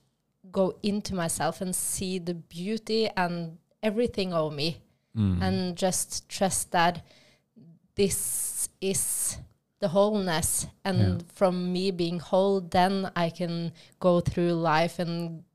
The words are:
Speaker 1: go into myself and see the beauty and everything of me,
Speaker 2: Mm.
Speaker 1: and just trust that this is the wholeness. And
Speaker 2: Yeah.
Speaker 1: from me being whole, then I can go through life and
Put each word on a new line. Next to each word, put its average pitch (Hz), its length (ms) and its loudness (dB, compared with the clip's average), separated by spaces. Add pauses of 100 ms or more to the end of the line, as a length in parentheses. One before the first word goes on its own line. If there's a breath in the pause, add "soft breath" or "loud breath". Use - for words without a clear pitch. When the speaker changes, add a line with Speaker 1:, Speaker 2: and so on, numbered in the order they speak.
(520)
Speaker 1:
go 190 300 2
into 208 320 -2
myself 165 480 -2
and 185 140 -2
see 185 440 -4
the 175 140 -4
beauty 214 840 -4
and 175 400 -2 (260)
everything 214 500 0
of 156 200 0
me, 151 240 -2 (380)
Speaker 2:
Mm. 95 260 2
Speaker 1:
and 185 360 0
just - 520 -2
trust - 420 -2
that 170 320 2 (920 soft breath)
this - 760 -2 (100)
is - 580 -2 (440)
the 202 80 0
wholeness. 190 800 2 (180)
And 185 140 2
Speaker 2:
Yeah. 180 180 4 (160)
Speaker 1:
from 180 400 2
me 190 180 0
being 170 300 -2
whole, 196 400 2
then 190 540 2
I 170 140 0
can 170 420 -4 (280 loud breath)
go 175 220 6
through 175 320 0
life 165 460 2
and 170 440 -6 (120)